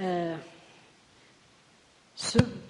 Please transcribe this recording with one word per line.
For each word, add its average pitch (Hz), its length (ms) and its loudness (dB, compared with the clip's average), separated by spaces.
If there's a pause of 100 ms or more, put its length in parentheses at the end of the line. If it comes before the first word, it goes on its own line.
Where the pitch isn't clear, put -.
euh, 170 340 0 (1800)
ceux, - 300 4 (240)